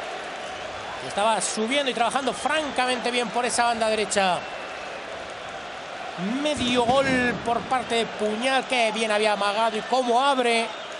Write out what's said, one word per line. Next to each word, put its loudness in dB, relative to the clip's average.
estaba 2
subiendo 0
y -2
trabajando 0
francamente 0
bien 0
por 0
esa 2
banda 2
derecha. 2
Medio 2
gol 4
por 2
parte 0
de 2
Puñal, 0
que 2
bien 0
había 4
amagado 2
y -4
cómo 2
abre 4